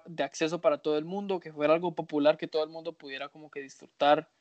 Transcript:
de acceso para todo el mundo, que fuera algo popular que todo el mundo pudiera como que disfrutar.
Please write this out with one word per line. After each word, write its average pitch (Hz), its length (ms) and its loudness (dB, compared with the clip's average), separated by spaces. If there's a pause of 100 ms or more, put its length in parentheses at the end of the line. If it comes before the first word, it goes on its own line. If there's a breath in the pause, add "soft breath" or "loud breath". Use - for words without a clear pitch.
de 156 180 -6
acceso 160 380 -4
para 147 180 2
todo 151 180 0
el 156 80 -4
mundo, 196 340 -6
que 156 140 -16
fuera 147 200 2
algo 170 200 0
popular 156 440 2
que 160 100 -6
todo 156 160 -2
el 156 60 -6
mundo 165 240 -12
pudiera 139 360 -12
como 156 220 -20
que 143 100 -12
disfrutar. 147 680 2 (120)